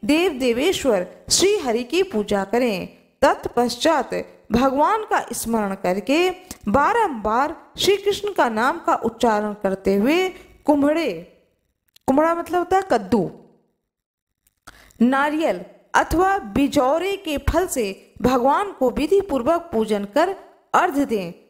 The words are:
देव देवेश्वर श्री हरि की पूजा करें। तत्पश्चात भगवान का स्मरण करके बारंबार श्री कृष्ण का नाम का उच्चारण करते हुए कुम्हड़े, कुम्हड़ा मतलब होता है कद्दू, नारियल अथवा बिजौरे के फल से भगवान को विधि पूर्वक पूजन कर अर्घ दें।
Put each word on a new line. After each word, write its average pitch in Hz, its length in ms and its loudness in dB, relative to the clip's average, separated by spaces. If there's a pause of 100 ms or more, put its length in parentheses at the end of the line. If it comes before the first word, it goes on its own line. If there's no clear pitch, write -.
देव 320 280 2
देवेश्वर 247 960 0
श्री 403 260 2
हरि 247 280 -2
की 330 180 -2
पूजा 208 420 -2
करें। 202 440 -2 (340)
तत्पश्चात 269 920 0 (380)
भगवान 277 500 2
का 381 300 -2
स्मरण 220 420 -2
करके 208 560 0 (380)
बारंबार 285 880 0 (220)
श्री 403 180 2
कृष्ण 403 360 -4
का 302 160 2
नाम 240 300 -2
का 330 160 0
उच्चारण 220 580 -2
करते 196 420 -2
हुए 302 340 2 (360)
कुम्हड़े, 294 480 2 (960)
कुम्हड़ा 311 280 4
मतलब 339 240 -4
होता 349 180 0
है 381 140 2
कद्दू, 202 400 0 (1700)
नारियल 269 600 0 (300)
अथवा 381 440 2
बिजौरे 285 800 0
के 311 220 -6
फल 330 280 0
से 214 560 -6
भगवान 277 500 2
को 254 180 0
विधि 302 300 2
पूर्वक 311 400 0 (120)
पूजन 214 320 -2
कर 330 320 0 (380)
अर्घ 302 240 2
दें। 202 340 -2 (180)